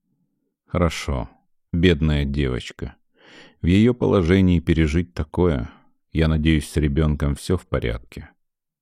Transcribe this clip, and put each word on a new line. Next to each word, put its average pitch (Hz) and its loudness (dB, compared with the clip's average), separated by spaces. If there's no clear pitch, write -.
"Хорошо, 76 -4
бедная 78 2
девочка. 67 -6
В 78 -6
её 107 4
положении 95 2
пережить 80 0
такое. 80 -2
Я 78 0
надеюсь, 78 0
с - -6
ребёнком 73 0
всё - -4
в - -18
порядке. 60 -8